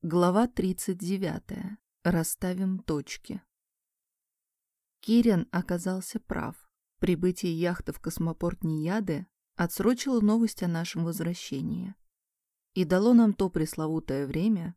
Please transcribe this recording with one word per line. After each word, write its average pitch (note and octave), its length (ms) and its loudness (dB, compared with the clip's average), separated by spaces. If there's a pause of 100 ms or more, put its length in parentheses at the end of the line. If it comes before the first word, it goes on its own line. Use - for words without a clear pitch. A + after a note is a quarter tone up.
Глава F3 420 4
тридцать F#3 500 -2
девятая. F#3+ 800 -6 (240)
Расставим F3+ 760 0
точки. - 640 -6 (1600)
Кириан A3 500 4
оказался F#3 720 -4
прав. - 480 -8 (300)
Прибытие F3 600 0
яхты E3+ 340 -2
в - 80 -12
космопорт E3 640 -4
Нияды E3 600 -2 (300)
отсрочило A#3 640 0
новость G#3+ 420 2
о F3+ 60 0
нашем E3 380 -2
возвращении E3+ 880 -6 (800)
и F#3 100 2
дало F#3+ 300 4
нам A3+ 180 8
то F#3+ 160 0
пресловутое D#3 760 -2
время F3 500 0